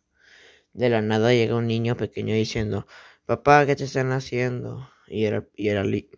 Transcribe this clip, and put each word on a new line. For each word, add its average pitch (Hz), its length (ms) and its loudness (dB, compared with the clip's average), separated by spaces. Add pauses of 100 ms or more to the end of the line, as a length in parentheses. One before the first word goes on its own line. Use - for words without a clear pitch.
(720)
De 120 160 0
la 113 140 2
nada 110 300 2
llega 117 240 2
un 117 100 -2
niño 117 300 0
pequeño 107 380 -4
diciendo, 110 520 -2 (400)
"Papá, 143 400 4
¿qué 139 100 2
te 139 80 -6
están 131 280 -2
haciendo?". 123 760 -6 (200)
Y 107 160 -2
era, 107 320 -2
y 104 120 -4
era 104 160 0
li-, 107 340 -4